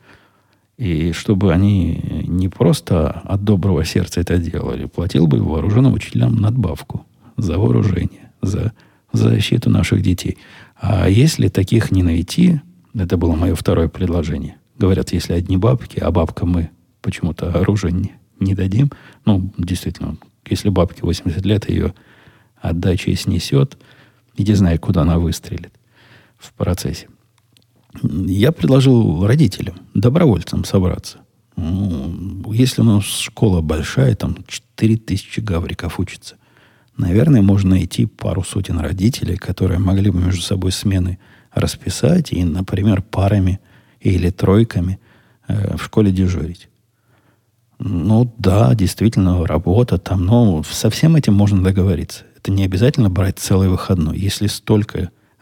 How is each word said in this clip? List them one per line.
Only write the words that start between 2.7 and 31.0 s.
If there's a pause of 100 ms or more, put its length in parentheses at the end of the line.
от
доброго
сердца
это
делали,
платил
бы
вооруженным
учителям
надбавку (300)
за
вооружение, (100)
за (380)
защиту
наших
детей. (420)
А
если
таких
не
найти, (340)
это
было
мое
второе
предложение. (200)
Говорят,
если
одни
бабки,
а
бабкам
мы (320)
почему-то
оружие
не, (260)
не
дадим. (340)
Ну,
действительно, (300)
если
бабке
восемьдесят
лет,
ее (680)
отдача
и
снесет, (580)
иди
знай,
куда
она
выстрелит (640)
в
процессе. (960)
Я
предложил
родителям, (200)
добровольцам
собраться. (360)